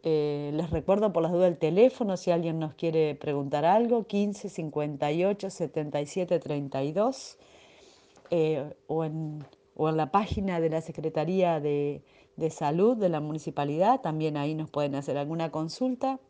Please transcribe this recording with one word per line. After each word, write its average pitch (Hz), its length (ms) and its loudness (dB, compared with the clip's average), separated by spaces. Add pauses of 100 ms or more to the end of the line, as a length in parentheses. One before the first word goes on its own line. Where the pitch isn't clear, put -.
Eh, 147 520 0
les 160 160 -2
recuerdo 190 420 2
por 165 100 2
las 165 80 2
dudas 180 180 6
el 175 100 0
teléfono, 196 580 4
si 180 140 -2
alguien 165 280 0
nos 156 160 -4
quiere 160 400 2
preguntar 143 520 -2
algo, 226 400 4
quince 202 420 -2
cincuenta 151 640 -2
y 170 120 2
ocho 202 260 -2
setenta 147 500 -4
y 147 60 -4
siete 175 320 0
treinta 143 440 -4
y 147 100 -2
dos, 220 440 -2 (920)
eh, 156 440 0 (120)
o 160 180 -2
en, 156 400 -6 (300)
o 156 160 0
en 156 80 0
la 151 120 0
página 196 480 0
de 165 120 2
la 160 100 0
Secretaría 160 800 0
de, 147 420 -2 (340)
de 156 120 -2
Salud 170 480 2
de 196 140 2
la 156 100 0
Municipalidad, 151 800 0
también 156 380 -2
ahí 147 160 -2
nos 156 160 -6
pueden 143 240 -2
hacer 143 240 -2
alguna 160 320 -2
consulta 254 680 -2 (120)